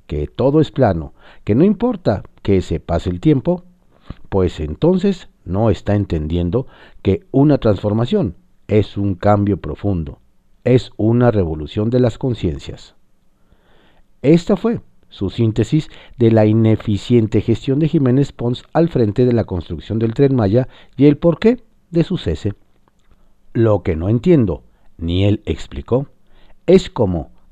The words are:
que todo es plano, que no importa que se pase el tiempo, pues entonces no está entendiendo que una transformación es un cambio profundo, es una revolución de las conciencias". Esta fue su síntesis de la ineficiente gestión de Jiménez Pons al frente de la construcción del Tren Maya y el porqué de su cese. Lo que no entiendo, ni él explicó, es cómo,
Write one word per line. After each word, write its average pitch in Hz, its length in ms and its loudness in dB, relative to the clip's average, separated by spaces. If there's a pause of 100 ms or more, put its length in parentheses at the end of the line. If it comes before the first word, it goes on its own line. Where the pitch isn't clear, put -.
que 73 220 -6
todo 143 340 0
es - 80 0
plano, 95 460 -2 (280)
que 104 120 0
no 135 80 4
importa 208 580 0 (220)
que 95 180 2
se 82 180 -6
pase 85 300 -4
el 90 100 -6
tiempo, 156 440 0 (640)
pues 92 300 -2
entonces 175 680 -2 (160)
no 101 280 0
está 101 240 -2
entendiendo 87 720 -2 (340)
que - 300 -2
una 139 260 4
transformación 110 800 -2 (320)
es 104 280 0
un 101 200 -4
cambio 101 420 0
profundo, 82 600 -6 (440)
es 123 340 2
una 120 340 2
revolución 87 580 -2
de 123 100 0
las 123 200 0
conciencias". - 760 -6 (1300)
Esta 170 340 4
fue 226 260 -4 (280)
su 95 220 -6
síntesis 117 580 -2 (280)
de 113 120 4
la 110 160 4
ineficiente 110 960 2
gestión 131 380 -2
de 160 80 2
Jiménez 139 460 0
Pons 120 380 -6
al 160 180 0
frente 120 360 0
de 123 80 2
la 110 120 0
construcción 90 520 -8
del 113 160 -2
Tren 135 220 2
Maya 117 320 2 (280)
y 135 100 4
el 147 120 6
porqué 220 460 0 (260)
de 165 140 2
su 175 140 -4
cese. 101 360 -4 (1000)
Lo 110 280 2
que 90 140 -4
no 82 140 -4
entiendo, 120 540 2 (340)
ni 85 280 0
él 104 200 2
explicó, - 640 -4 (600)
es 180 240 0
cómo, 90 400 -4 (200)